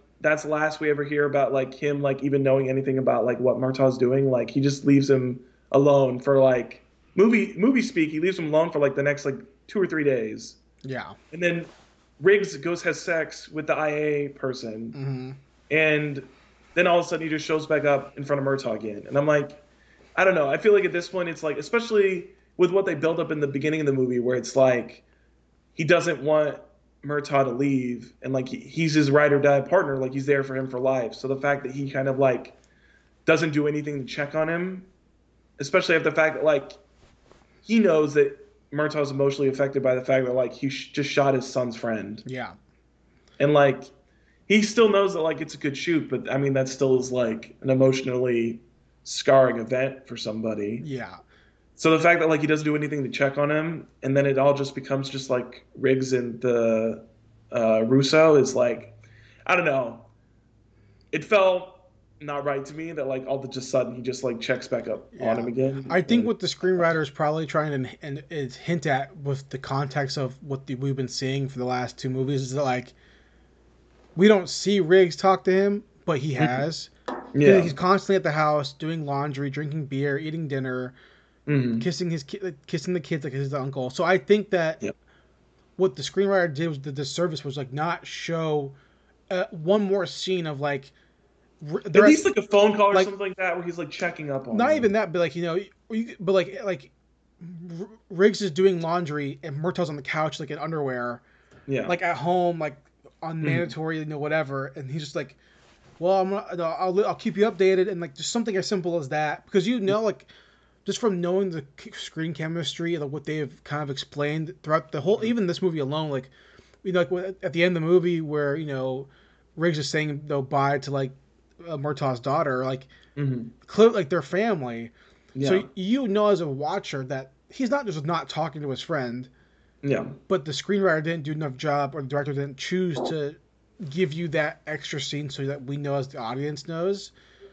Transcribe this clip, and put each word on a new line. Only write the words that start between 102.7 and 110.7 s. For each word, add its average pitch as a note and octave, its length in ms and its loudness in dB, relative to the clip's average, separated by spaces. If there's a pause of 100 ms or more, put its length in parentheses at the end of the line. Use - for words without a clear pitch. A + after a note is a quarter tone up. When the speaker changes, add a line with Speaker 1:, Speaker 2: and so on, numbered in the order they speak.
Speaker 2:
on E3 140 -6
Speaker 1:
Mm-hmm. D#3+ 100 -4
Speaker 2:
mandatory, D#3+ 520 -2
you D#3 60 -6
know, D3+ 140 -8
whatever, C#3+ 480 -2 (100)
and C3+ 120 -12
he's D3+ 140 -8
just D3+ 140 -10
like, D3 180 -8 (640)
"Well, F#3 220 2
I'm F#3+ 100 0
gonna, G3 260 -6
no, E3+ 80 -4
I'll, F3+ 420 0
I'll F#3 100 0
keep G#3 200 -4
you G#3+ 140 4
updated," F#3 380 2
and, F3+ 120 -6
like, D#3+ 140 -10
just - 160 -8
something A3+ 260 -2
as F#3 120 -2
simple F3 300 -2
as C#3 100 -6
that, D3+ 360 -4
because, F#3+ 220 0
you B3 140 0
know, G3 220 2
like, - 240 -4 (580)